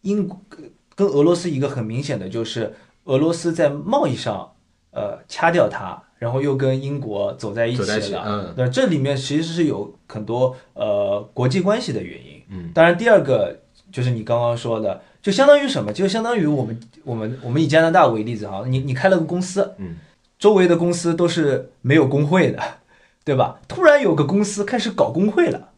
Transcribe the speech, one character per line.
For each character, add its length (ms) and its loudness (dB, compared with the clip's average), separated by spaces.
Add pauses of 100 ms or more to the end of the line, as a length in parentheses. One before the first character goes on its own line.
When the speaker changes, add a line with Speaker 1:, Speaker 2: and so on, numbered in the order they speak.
Speaker 1:
英-， 280 -2 (640)
跟 140 0
俄 160 2
罗 100 4
斯 160 -2
一 100 -2
个 80 0
很 160 -6
明 200 -6
显 160 -6
的 100 -10
就 160 -4
是 300 -6 (300)
俄 120 0
罗 160 2
斯 180 -2
在 180 2
贸 360 -2
易 100 -2
上， 360 -8 (400)
呃， 260 -8 (100)
掐 220 0
掉 180 2
它， 320 -10 (200)
然 120 -4
后 80 -2
又 160 0
跟 240 0
英 200 -6
国 340 -6
走 180 -10
在 140 -2
一 80 -2
起 60 -4
了。 60 -2
Speaker 2:
走 60 -2
在 60 -2
一 40 -2
起， 220 -6
嗯。 320 -6
Speaker 1:
那 120 -2
这 180 2
里 140 0
面 180 -2
其 200 -4
实 60 0
是 200 -2
有 280 -4 (160)
很 160 -10
多， 320 -2 (200)
呃， 440 -2 (140)
国 140 0
际 120 0
关 220 0
系 100 -8
的 120 -6
原 160 -14
因。 200 -20 (120)
Speaker 2:
嗯。 200 -12
Speaker 1:
当 140 6
然 100 4
第 140 0
二 140 8
个 380 -2 (300)
就 120 -4
是 80 0
你 100 -4
刚 180 -2
刚 160 0
说 240 -4
的， 220 -6 (220)
就 80 0
相 160 6
当 120 10
于 80 -2
什 160 -2
么？ 80 -4
就 160 -2
相 160 -2
当 140 -2
于 80 2
我 180 0
们， 160 -6 (240)
我 120 -6
们， 260 -6
我 80 -8
们 100 0
以 60 4
加 160 4
拿 80 2
大 160 6
为 160 0
例 140 -6
子 120 -10
哈， 200 -8
你， 100 0
你 160 -4
开 160 0
了 80 4
个 80 0
公 160 -4
司， 380 -4
Speaker 2:
嗯。 160 -12 (420)
Speaker 1:
周 160 6
围 140 6
的 80 6
公 160 0
司 240 0
都 100 2
是 460 0 (100)
没 140 2
有 100 8
工 220 0
会 240 4
的， 100 -8 (640)
对 100 -2
吧？ 360 0
突 140 -4
然 180 8
有 120 2
个 120 2
公 180 2
司 220 -4
开 120 -4
始 140 -4
搞 180 0
工 220 0
会 160 2
了 300 -6